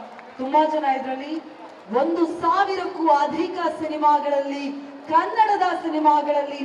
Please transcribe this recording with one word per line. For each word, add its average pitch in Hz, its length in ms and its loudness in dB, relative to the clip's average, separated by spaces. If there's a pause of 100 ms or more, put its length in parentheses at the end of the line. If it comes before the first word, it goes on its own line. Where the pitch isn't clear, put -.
(380)
ತುಂಬಾ 277 220 0 (120)
ಜನ 302 120 -2 (140)
ಇದರಲ್ಲಿ 262 360 -8 (640)
ಒಂದು 339 220 0 (200)
ಸಾವಿರಕ್ಕೂ 370 600 0 (200)
ಅಧಿಕ 359 340 -2 (220)
ಸಿನಿಮಾಗಳಲ್ಲಿ, 285 840 0 (460)
ಕನ್ನಡದ 403 560 2 (160)
ಸಿನಿಮಾಗಳಲ್ಲಿ 294 840 2